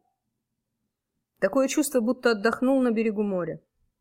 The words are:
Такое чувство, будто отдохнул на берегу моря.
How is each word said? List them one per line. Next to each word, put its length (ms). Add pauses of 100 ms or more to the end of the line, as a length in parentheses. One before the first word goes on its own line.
(1400)
Такое 280
чувство, 320
будто 320
отдохнул 500
на 100
берегу 300
моря. 400 (400)